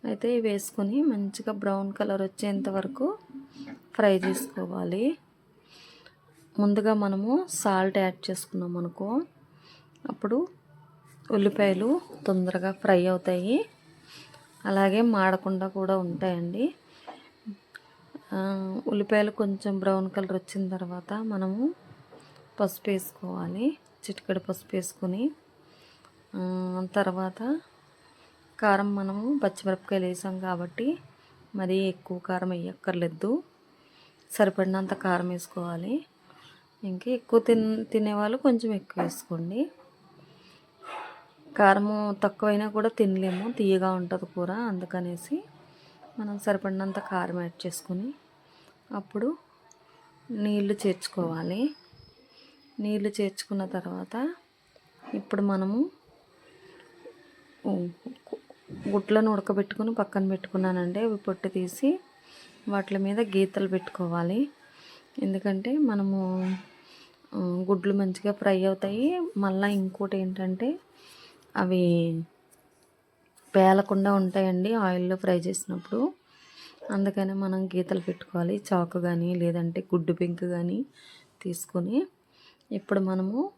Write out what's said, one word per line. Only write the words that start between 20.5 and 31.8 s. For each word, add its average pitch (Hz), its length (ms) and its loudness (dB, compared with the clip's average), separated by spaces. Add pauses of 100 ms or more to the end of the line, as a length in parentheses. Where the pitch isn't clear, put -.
తర్వాత 180 380 -8
మనము 214 600 -2 (840)
పసుపు 202 300 -2
వేసుకోవాలి, 185 880 -4 (280)
చిటికెడు 190 340 -4
పసుపు - 360 -8
వేసుకొని, 190 560 -4 (1040)
ఆ, 185 600 -4
తర్వాత 190 640 0 (1000)
కారం 202 360 4
మనము 208 480 -2
పచ్చిమిరపకాయలు 190 600 0
వేసాం 185 340 -4
కాబట్టి 185 580 -4 (580)
మరీ 190 220 0
ఎక్కువ 185 420 -2